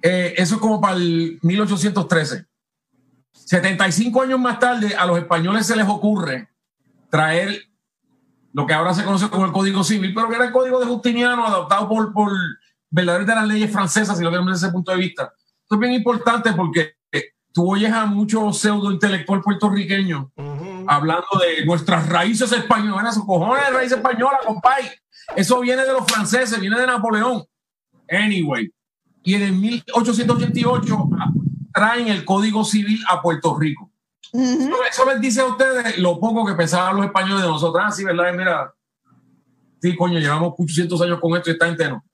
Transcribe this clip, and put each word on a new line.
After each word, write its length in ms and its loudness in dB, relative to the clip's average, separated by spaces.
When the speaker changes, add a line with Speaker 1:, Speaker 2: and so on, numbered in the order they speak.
Speaker 1:
Eh, 380 0
eso 160 2
es 60 -2
como 200 2
para 160 2
el 460 0
mil 180 2
ochocientos 480 0
trece. 380 0
Setenta 540 0
y 60 0
cinco 300 2
años 180 0
más 180 0
tarde, 380 2
a 80 2
los 140 2
españoles 480 0
se 100 2
les 100 2
ocurre 640 -2
traer 520 0
lo 120 -2
que 60 0
ahora 220 2
se 100 -2
conoce 240 0
como 160 0
el 80 -2
Código 320 0
Civil, 300 -2
pero 160 -2
que 60 -2
era 100 2
el 60 -6
Código 280 2
de 60 0
Justiniano, 600 0
adaptado 440 0
por, 240 0
por 180 0
verdaderamente 460 0
las 120 0
leyes 240 0
francesas, 460 0
si 80 -2
lo 60 2
vemos 220 0
desde 140 -2
ese 60 -2
punto 200 -4
de 60 0
vista. 340 -4
Esto 120 -2
es 40 2
bien 140 2
importante 640 0
porque, 420 -2
eh, 120 -2
tú 200 2
oyes 200 2
a 140 0
muchos 520 0
pseudo 320 0
intelectual 520 0
puertorriqueño 960 -2
Speaker 2:
Ujú. 520 -10
Speaker 1:
hablando 380 0
de 280 0
nuestras 420 0
raíces 420 0
españolas. 440 0
Bueno, 180 -2
sus 140 -2
cojones 400 2
de 40 2
raíz 220 0
española, 540 0
compay. 440 0
Eso 240 2
viene 240 0
de 80 0
los 180 0
franceses, 480 0
viene 220 -2
de 60 2
Napoleón. 580 0
Anyway, 640 -2
y 120 2
en 80 0
el 100 0
mil 400 -2
ochocientos 460 2
ochenta 200 0
y 60 2
ocho 420 0
traen 340 2
el 160 -2
Código 400 2
Civil 460 0
a 100 2
Puerto 380 0
Rico. 320 -4
Speaker 3:
Ujú. 140 2
Speaker 1:
Eso, 300 0
eso 200 2
les 100 0
dice 220 0
a 40 2
ustedes 520 0
lo 200 2
poco 280 0
que 80 -2
pensaban 420 0
los 80 2
españoles 380 0
de 60 0
nosotros. 380 0
"Ah, 40 0
sí, 140 -8
¿verdad? 300 0
Mira, 380 -2
sí, 140 2
coño, 220 0
llevamos 380 0
ochocientos 460 0
años 180 0
con 160 0
esto 140 -2
y 40 2
está 140 0
entero". 340 -4